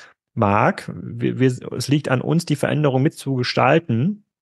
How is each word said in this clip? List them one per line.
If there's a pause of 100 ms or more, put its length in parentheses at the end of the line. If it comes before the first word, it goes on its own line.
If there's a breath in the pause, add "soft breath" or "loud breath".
(340 loud breath)
mag. (100)
Wir,
wir,
es
liegt
an
uns,
die
Veränderung
mitzugestalten. (160)